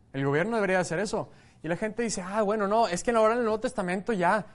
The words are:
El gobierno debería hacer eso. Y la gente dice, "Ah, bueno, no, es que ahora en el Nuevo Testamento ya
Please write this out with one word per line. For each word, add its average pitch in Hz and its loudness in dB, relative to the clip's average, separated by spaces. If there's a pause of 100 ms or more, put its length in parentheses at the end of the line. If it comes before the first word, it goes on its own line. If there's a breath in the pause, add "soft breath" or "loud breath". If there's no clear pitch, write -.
(100)
El 139 -4
gobierno 165 0
debería 185 2
hacer 165 -2
eso. 196 -4 (320 loud breath)
Y 156 -8
la 170 -2
gente 214 -4
dice, 202 -4
"Ah, 196 -4
bueno, 208 0
no, 220 2
es 175 -4
que 240 -2
ahora 220 6
en 247 0
el 240 0
Nuevo 214 0
Testamento 202 -2
ya 185 2